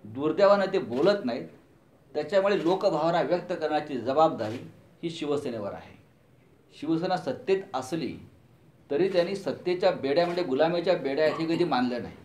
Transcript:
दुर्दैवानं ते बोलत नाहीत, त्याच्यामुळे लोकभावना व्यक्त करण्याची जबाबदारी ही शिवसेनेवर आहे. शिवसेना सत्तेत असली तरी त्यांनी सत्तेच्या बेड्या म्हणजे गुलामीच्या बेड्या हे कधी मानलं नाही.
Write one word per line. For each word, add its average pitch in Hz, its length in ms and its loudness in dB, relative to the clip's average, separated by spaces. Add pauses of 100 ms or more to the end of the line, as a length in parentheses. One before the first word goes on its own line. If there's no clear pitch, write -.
दुर्दैवानं 185 680 4
ते 185 60 2
बोलत 143 460 0
नाहीत, 120 220 -6 (640)
त्याच्यामुळे 180 500 2
लोकभावना 170 580 2
व्यक्त 170 300 -2
करण्याची 151 460 -2
जबाबदारी 123 600 0 (460)
ही 170 60 -4
शिवसेनेवर 135 640 -4
आहे. - 240 -16 (840)
शिवसेना 165 380 0
सत्तेत 190 460 -2 (100)
असली 131 440 -6 (760)
तरी 170 180 2
त्यांनी 185 260 2
सत्तेच्या 175 560 0
बेड्या 160 340 2
म्हणजे 175 180 -2
गुलामीच्या 165 540 2
बेड्या 139 380 0
हे 160 200 0
कधी 170 80 2
मानलं 123 380 0
नाही. 87 240 -12